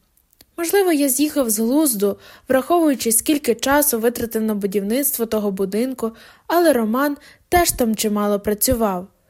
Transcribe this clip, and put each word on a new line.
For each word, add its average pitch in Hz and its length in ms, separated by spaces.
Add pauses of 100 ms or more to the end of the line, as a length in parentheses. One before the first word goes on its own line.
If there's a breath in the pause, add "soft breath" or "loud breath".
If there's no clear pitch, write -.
(560)
Можливо, 349 360
я 285 160
з'їхав 277 420
з 214 80
глузду, 226 600 (300 loud breath)
враховуючи, 262 640
скільки 285 420
часу 277 440
витратив 233 440
на 220 120
будівництво 208 720
того 208 240
будинку, 214 600 (340 loud breath)
але 330 260
Роман 254 440 (320 loud breath)
теж 349 240
там 220 240
чимало 208 440
працював. 208 680 (240)